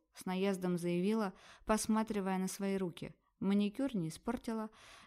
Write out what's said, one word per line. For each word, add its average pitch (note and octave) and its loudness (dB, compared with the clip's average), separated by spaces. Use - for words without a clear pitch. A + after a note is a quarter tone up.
с - -12
наездом F#3 0
заявила, F3+ 0
посматривая G#3+ 2
на F#3+ 0
свои G3 -2
руки. F3+ -6
«Маникюр G3+ 2
не E3 0
испортила. A3 -4